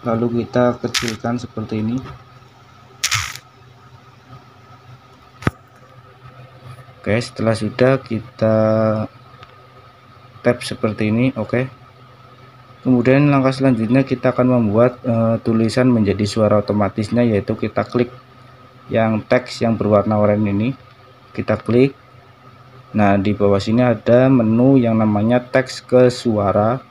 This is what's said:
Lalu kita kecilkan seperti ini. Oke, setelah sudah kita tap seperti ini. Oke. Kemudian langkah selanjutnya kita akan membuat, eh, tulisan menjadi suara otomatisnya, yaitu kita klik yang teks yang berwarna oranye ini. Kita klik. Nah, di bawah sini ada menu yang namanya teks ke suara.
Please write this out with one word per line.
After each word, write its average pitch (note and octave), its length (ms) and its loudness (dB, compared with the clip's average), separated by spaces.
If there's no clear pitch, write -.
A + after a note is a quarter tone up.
Lalu A#2 400 -2
kita B2 400 -2
kecilkan A#2 560 -6
seperti A2+ 400 -8
ini. A2 160 -4
Oke, - 240 -4
setelah A2 320 -2
sudah B2 480 0
kita A2 540 -2
tap B2 240 0
seperti G#2+ 480 -4
ini. B2 240 0
Oke. A#2+ 320 -4
Kemudian B2+ 480 4
langkah C3 240 2
selanjutnya C3 480 0
kita B2+ 320 -2
akan B2+ 240 2
membuat, A#2 480 2
eh, A2+ 400 0
tulisan A2+ 400 0
menjadi G#2+ 400 2
suara G#2+ 320 2
otomatisnya, G#2 640 -2
yaitu A2 320 0
kita G#2+ 320 -4
klik A#2+ 240 -2
yang A2 320 0
teks - 400 -2
yang A2+ 160 0
berwarna G#2 400 2
oranye G#2 320 2
ini. G#2 200 0
Kita - 320 -4
klik. B2+ 320 2
Nah, G2+ 320 2
di G2+ 160 -2
bawah G2+ 240 0
sini A#2+ 240 0
ada A#2+ 400 2
menu B2 560 4
yang A2+ 160 0
namanya A2 400 2
teks B2+ 400 -2
ke B2+ 320 4
suara. G#2+ 800 0